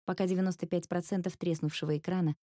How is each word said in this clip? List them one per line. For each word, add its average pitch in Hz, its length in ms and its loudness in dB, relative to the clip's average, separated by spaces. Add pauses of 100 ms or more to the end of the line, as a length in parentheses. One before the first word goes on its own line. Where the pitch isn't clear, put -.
пока 185 220 0
девяносто 185 400 0
пять 175 220 -2
процентов 180 480 -2
треснувшего 156 600 0
экрана 175 380 0 (160)